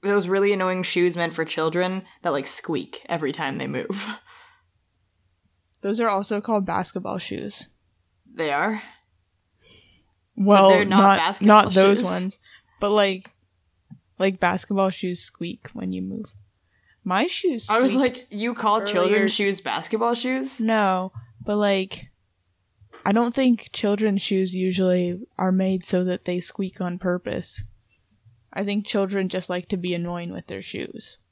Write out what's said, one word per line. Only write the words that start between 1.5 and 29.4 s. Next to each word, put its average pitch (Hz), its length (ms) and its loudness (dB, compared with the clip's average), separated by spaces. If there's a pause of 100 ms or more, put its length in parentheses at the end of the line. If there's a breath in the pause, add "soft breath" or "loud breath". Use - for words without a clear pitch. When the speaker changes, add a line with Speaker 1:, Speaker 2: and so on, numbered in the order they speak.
Speaker 1:
that, 170 120 -2
like, 139 140 -2
squeak - 640 -6
every 143 240 -4
time 139 240 -6
they 131 100 -6
move? 196 440 -6 (840 loud breath)
<laughs> - 840 -20
Speaker 2:
Those 214 200 -4
are 226 100 2
also 202 320 -2
called 208 240 0
basketball 185 500 -4
shoes. - 520 -8 (640)
Speaker 1:
They 156 220 -4
are? 196 300 -2 (1500 loud breath)
Speaker 2:
Well, 196 320 8
Speaker 1:
But 190 80 10
they're 202 80 4
not 196 160 4
Speaker 2:
not, 196 160 8
Speaker 1:
basketball 196 460 6
Speaker 2:
not 190 100 0
those 196 280 6
Speaker 1:
shoes. 233 40 0
Speaker 2:
ones, 185 340 -2 (400 soft breath)
but, 202 120 0
like, 196 420 0 (880)
like, 190 200 0
basketball 190 520 0
shoes 180 300 -6
squeak - 520 -10
when 185 220 -8
you 185 80 -6
move. 196 240 -10 (800)
My 196 220 0
shoes 339 420 -4
Speaker 1:
I 220 120 2
was 254 140 4
Speaker 2:
squeaked 254 240 2
Speaker 1:
like, - 120 -20
"You 220 240 -4
call 214 260 0
Speaker 2:
earlier. 202 120 -4
Speaker 1:
children's 196 420 2
shoes 196 260 0
basketball 220 540 -2
shoes?" 262 460 -4
Speaker 2:
No, 196 500 0 (340 loud breath)
but, 208 120 -2
like, 196 540 -2 (920)
I 202 80 0
don't 240 220 2
think 254 380 2
children's 208 500 0
shoes 190 320 0
usually 185 640 0 (180)
are 185 140 0
made 190 320 0
so 180 200 0
that 180 200 -4
they 180 160 -4
squeak - 400 -8
on 180 180 -6
purpose. - 680 -6 (880)
I 208 120 -6
think 202 220 -4
children 196 420 -2
just 185 220 -6